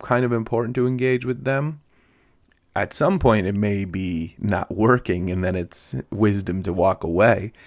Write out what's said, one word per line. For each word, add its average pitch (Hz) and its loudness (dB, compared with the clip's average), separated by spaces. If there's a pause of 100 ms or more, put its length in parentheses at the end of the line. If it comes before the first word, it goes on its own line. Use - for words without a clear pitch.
kind 123 0
of 120 0
important 117 -2
to 123 2
engage 127 0
with 131 -4
them. 143 -2 (960)
At 101 -2
some 175 0
point, 107 4
it 101 0
may 101 0
be 87 -4
not 92 -2
working, 98 2
and 92 -2
then 92 0
it's - -8 (160)
wisdom 101 0
to 90 -2
walk 92 2
away. 95 2 (140)